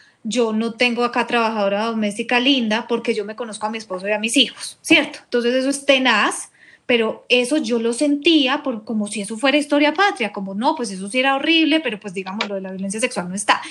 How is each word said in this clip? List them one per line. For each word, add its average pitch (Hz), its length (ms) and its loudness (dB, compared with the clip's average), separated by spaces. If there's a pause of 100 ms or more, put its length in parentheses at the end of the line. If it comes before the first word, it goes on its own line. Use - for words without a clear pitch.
(280)
"Yo 220 260 0
no 226 200 -2
tengo 240 300 0
acá 233 240 0
trabajadora 220 580 0
doméstica 226 540 0
linda 233 480 2
porque 233 260 -2
yo 202 120 -2
me 214 100 -10
conozco 214 320 -8
a - 20 -2
mi 226 80 -6
esposo 190 300 -8
y 208 40 0
a 214 60 0
mis 220 200 -2
hijos", - 440 -2
¿cierto? - 420 2
Entonces 240 300 0
eso 262 160 2
es 277 160 -4
tenaz, 254 640 2 (380)
pero 220 420 0
eso 247 280 0
yo 233 200 0
lo 226 160 0
sentía 294 680 2
por, 240 220 -6
como 214 200 -2
si 208 160 -8
eso 220 160 -8
fuera 269 200 2
historia 294 360 2
patria, 381 400 0
como, 196 220 -8
"No, 262 200 0
pues 233 140 -6
eso 196 200 -8
sí 254 100 0
era 269 160 2
horrible, 311 440 2
pero 226 200 -4
pues 190 160 -10
digamos, 196 340 -4
lo 202 60 -4
de 196 60 -4
la 190 100 -8
violencia 196 280 -6
sexual 220 300 -2
no 185 60 -8
está". - 340 0